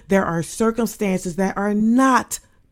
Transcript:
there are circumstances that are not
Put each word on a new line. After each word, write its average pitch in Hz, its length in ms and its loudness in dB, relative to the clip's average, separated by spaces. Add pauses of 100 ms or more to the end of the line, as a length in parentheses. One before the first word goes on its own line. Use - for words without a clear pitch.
there 196 160 2
are 170 180 -2
circumstances 214 920 -2
that 190 200 -2
are 208 180 -2
not 233 640 2 (340)